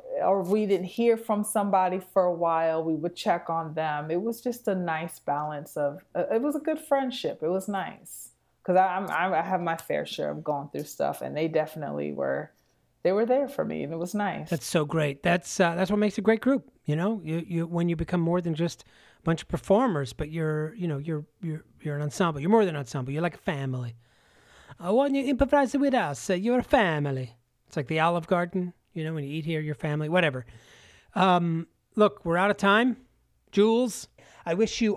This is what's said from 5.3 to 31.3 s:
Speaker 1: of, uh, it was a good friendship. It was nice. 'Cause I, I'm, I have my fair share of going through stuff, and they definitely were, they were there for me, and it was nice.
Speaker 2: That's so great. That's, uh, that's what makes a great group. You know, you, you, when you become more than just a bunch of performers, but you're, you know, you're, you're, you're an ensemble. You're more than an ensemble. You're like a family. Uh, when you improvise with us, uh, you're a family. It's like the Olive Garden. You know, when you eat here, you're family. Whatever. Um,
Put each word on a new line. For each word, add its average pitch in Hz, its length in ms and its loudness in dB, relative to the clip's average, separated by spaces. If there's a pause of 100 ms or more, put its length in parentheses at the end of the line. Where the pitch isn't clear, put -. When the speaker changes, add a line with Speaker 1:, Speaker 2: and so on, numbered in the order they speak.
Speaker 1:
of, 147 260 -2 (120)
uh, 175 160 0
it 233 100 2
was 294 140 -2
a 294 40 -4
good 311 200 -2
friendship. - 640 -2
It 156 60 0
was 190 180 -2
nice. - 640 -8 (320)
'Cause 180 120 4
I, 185 220 4
I'm, 196 140 -4
I 170 320 0
have 180 180 -2
my 165 160 -2
fair 147 300 -2
share 147 240 -6
of 151 120 -8
going 143 260 -4
through 143 160 -8
stuff, 143 360 -4
and - 160 -6
they 160 100 0
definitely 151 640 -4
were, 139 380 -4 (540)
they 175 80 4
were 214 160 2
there 254 200 2
for - 160 -4
me, 156 200 -4
and 147 100 -6
it 165 40 -6
was 180 180 -6
nice. 180 340 -4
Speaker 2:
That's 165 160 -4
so 160 180 0
great. 147 380 -2
That's, - 380 0
uh, 170 160 2
that's 185 160 0
what 208 80 2
makes 208 180 0
a 214 40 -2
great 220 200 4
group. 262 300 0 (140)
You 147 100 0
know, 196 280 -2
you, 160 240 -4
you, 165 200 -2
when 170 200 0
you 170 80 0
become 170 260 0
more 170 200 2
than 165 140 -2
just 165 280 -4 (360)
a - 20 -20
bunch 165 220 0
of - 40 -20
performers, 165 640 2
but 151 180 -6
you're, 156 420 -2
you 180 140 -4
know, 147 100 -2
you're, 151 260 -4 (200)
you're, 160 200 -6 (180)
you're 147 160 -4
an 147 40 -4
ensemble. 151 400 0
You're 160 80 0
more 220 160 6
than 170 80 0
an 143 60 -4
ensemble. 135 340 -6
You're 156 80 -2
like 170 140 -2
a - 20 -18
family. 127 580 -4 (880)
Uh, 175 80 0
when 269 220 4
you 277 120 2
improvise 277 520 4
with 269 160 2
us, 180 380 0
uh, - 20 2
you're 220 240 2
a 247 60 2
family. 147 720 2 (320)
It's - 100 -10
like 143 80 -2
the 156 140 -2
Olive 170 260 2
Garden. 180 480 0 (200)
You 160 100 -6
know, 160 100 -4
when 151 120 -4
you 139 40 -8
eat 151 160 -6
here, 160 140 -2
you're 151 160 -4
family. 151 340 -2
Whatever. 156 360 2 (680)
Um, 175 540 2 (280)